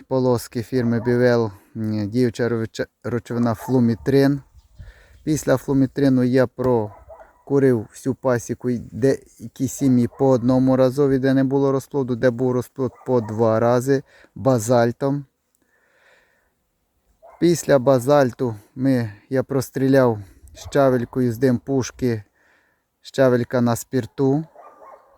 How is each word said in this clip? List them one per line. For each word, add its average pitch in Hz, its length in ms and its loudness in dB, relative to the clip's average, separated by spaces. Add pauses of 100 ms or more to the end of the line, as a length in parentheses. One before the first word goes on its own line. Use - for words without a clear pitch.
полоски 127 560 -2
фірми 120 380 -2
Бівел, 120 500 2 (240)
м, 107 340 -4
діюча 120 400 -2
ровича-, 113 380 -6 (160)
речовина 117 500 -4
флумітрин. 131 880 0 (800)
Після 143 340 -2
флумітрину 135 680 0
я 127 240 2
прокурив 123 1400 -2
всю - 240 -6
пасіку, 123 540 -4
і 123 100 -4
деякі - 880 -4
сім'ї 123 420 0 (100)
по 139 80 2
одному 131 480 2
разові, 131 440 2
де 135 140 0
не 135 100 2
було 139 280 0
розплоду, 131 440 -4
де 123 140 0
був 123 220 -2
розплод, 123 400 -4 (140)
по 127 160 2
два 110 380 0
рази 127 440 2 (320)
базальтом. 123 920 0 (2250)
Після 151 400 2
базальту 127 760 2 (200)
ми, 127 380 -2 (160)
я 131 140 -2
простріляв 131 760 0 (340)
щавелькою 127 800 0
з 110 40 -8
дим 127 200 2
пушки, 123 680 -4 (800)
щавелька 123 600 0
на 120 140 0
спірту. 135 680 -4 (760)